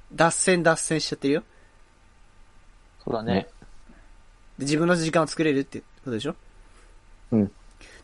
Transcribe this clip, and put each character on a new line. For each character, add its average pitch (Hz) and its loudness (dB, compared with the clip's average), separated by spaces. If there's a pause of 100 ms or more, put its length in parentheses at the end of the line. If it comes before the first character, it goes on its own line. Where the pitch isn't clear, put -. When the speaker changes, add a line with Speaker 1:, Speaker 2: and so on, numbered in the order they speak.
(140)
Speaker 1:
脱 165 4
線、 180 2
脱 160 4
線 156 -2
し - -6
ち - -8
ゃ - -6
っ - -20
て 143 -2
る 143 4
よ。 139 -2 (1600)
Speaker 2:
そ 131 -4
う - -2
だ 110 -6
ね。 113 -2
Speaker 3:
ね。 95 -2 (1080)
Speaker 1:
で、 135 -8
自 147 0
分 170 2
の 180 4
時 160 -2
間 165 4
を 151 0
作 - -2
れ 151 2
る 135 0
っ 139 -4
て - -12
こ - -14 (220)
と 131 -8
で 113 -4
し 139 -6
ょ？ 160 -6 (960)
Speaker 3:
う 117 2
ん。 104 2 (520)